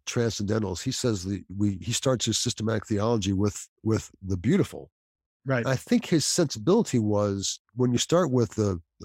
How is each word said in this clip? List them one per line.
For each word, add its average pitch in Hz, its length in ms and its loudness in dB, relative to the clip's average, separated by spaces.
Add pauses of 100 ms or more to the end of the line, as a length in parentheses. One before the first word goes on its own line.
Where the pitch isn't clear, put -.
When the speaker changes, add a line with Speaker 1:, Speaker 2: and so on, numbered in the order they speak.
Speaker 1:
transcendentals, 107 760 -2
he 131 100 -2
says 107 320 -2
that 92 200 -4 (120)
we, 101 240 0
he 90 120 -6
starts 127 320 0
his 110 140 0
systematic 110 480 -2
theology 104 460 0
with, 98 360 -2 (140)
with 107 300 -2 (120)
the 95 120 -2
beautiful. 101 540 0 (540)
Speaker 2:
Right. 127 220 0
Speaker 1:
I 135 80 2
think - 320 0
his 156 180 2
sensibility 143 760 2
was 104 580 0 (160)
when 123 160 2
you 120 80 2
start 165 320 2
with 123 240 2
the, 98 260 0 (240)